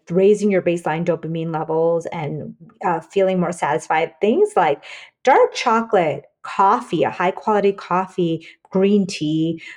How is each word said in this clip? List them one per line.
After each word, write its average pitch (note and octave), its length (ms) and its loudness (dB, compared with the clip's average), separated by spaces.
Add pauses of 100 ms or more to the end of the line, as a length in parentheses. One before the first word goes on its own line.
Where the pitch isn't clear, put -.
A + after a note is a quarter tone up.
raising G3+ 400 4
your F#3+ 120 2
baseline E3+ 440 -2
dopamine E3 480 -4
levels D#3+ 540 -2
and, D#3 480 -8 (300)
uh, E3 160 -2
feeling F#3+ 380 0
more E3+ 120 0
satisfied, D#3+ 680 -2
things E4+ 340 2
like E3 280 2 (400)
dark A#4 300 4
chocolate, G3+ 680 0 (200)
coffee, G3 600 0
a A#2+ 60 0
high F3+ 220 -2
quality G3+ 420 0
coffee, F3+ 760 -4 (240)
green G3 340 2
tea, D#3+ 560 -2 (160)